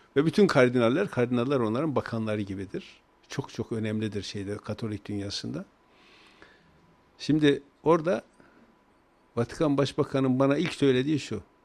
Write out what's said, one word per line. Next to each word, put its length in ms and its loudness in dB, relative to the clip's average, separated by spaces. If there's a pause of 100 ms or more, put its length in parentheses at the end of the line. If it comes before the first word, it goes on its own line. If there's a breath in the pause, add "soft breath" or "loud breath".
(160 soft breath)
Ve 100 4
bütün 220 6
kardinaller, 600 4
kardinaller 520 0
onların 360 -2
bakanları 460 -4
gibidir. 600 -10 (280)
Çok 240 -8
çok 180 -8
önemlidir 500 -2
şeyde, 360 -8
Katolik 480 -8
dünyasında. 600 -8 (1500 soft breath)
Şimdi 460 2 (200)
orada 400 2 (1120 soft breath)
Vatikan 420 0
Başbakanı'nın 600 0
bana 180 4
ilk 160 -2
söylediği 460 2
şu. 220 -8 (240)